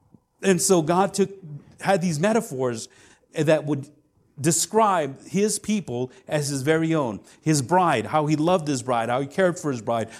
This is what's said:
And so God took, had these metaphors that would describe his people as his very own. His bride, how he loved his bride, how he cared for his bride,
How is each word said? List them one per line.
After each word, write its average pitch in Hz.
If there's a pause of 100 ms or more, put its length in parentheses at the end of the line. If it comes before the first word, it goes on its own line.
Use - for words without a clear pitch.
(440)
And 190
so -
God 185
took, 196 (480)
had 190
these 165
metaphors 139 (460)
that 156
would 143 (500)
describe 165
his 208
people 127 (160)
as 147
his 139
very 160
own. 117 (220)
His 156
bride, 156
how 156
he 151
loved 160
his 135
bride, 117
how 123
he 139
cared 180
for 147
his 120
bride, 135 (100)